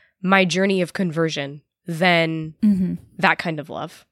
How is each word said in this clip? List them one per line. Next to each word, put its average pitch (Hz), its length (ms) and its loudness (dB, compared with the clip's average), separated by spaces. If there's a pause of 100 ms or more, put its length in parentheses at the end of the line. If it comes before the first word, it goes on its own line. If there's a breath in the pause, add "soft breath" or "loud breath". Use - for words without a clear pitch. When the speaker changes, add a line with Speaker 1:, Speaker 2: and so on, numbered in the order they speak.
(220 soft breath)
Speaker 1:
my 190 240 4
journey 190 360 2
of 175 120 -4
conversion 151 680 -4 (260)
than 165 720 0
Speaker 2:
Mm-hmm. 185 340 2 (240)
Speaker 1:
that 170 200 2
kind 160 200 -6
of 147 100 -12
love. 131 420 -12